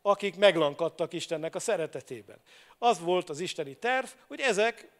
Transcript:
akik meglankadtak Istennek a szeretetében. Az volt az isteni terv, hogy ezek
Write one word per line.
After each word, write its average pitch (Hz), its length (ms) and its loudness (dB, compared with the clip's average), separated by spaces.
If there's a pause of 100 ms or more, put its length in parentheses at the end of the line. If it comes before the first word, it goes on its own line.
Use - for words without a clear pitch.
akik 202 360 0
meglankadtak 165 760 2
Istennek 160 420 -6
a 185 40 -4
szeretetében. 151 800 -6 (400)
Az 226 220 2
volt 175 300 0
az 147 100 -8
isteni 160 340 -6
terv, 254 340 -2 (200)
hogy 285 120 -14
ezek 233 500 0 (100)